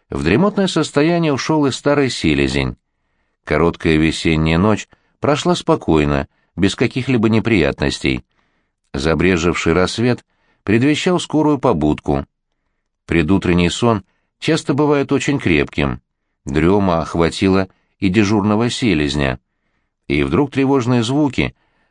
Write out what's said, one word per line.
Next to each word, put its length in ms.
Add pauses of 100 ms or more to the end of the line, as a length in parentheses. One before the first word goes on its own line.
(120)
в 140
дремотное 420
состояние 680
ушёл 340
и 40
старый 400
селезень. 680 (680)
Короткая 520
весенняя 640
ночь 300 (320)
прошла 340
спокойно, 760 (260)
без 200
каких-либо 560
неприятностей. 960 (680)
Забрезживший 800
рассвет 500 (420)
предвещал 540
скорую 400
побудку. 680 (800)
Предутренний 640
сон 340 (340)
часто 360
бывает 380
очень 260
крепким. 640 (420)
Дрёма 560
охватила 680 (300)
и 120
дежурного 580
селезня. 720 (680)
И 160
вдруг 260
тревожные 520
звуки 520 (360)